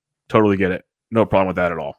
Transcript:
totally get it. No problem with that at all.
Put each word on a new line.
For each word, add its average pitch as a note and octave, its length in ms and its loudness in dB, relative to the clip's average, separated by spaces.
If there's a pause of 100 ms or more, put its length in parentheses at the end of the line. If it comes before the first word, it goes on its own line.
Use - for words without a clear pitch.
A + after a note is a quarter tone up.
(300)
totally G#2+ 260 4
get F#2+ 160 -2
it. - 140 -8 (260)
No A2+ 140 2
problem F#2+ 220 2
with F2+ 100 -6
that F2 160 -2
at E2 40 -8
all. C#2+ 220 -10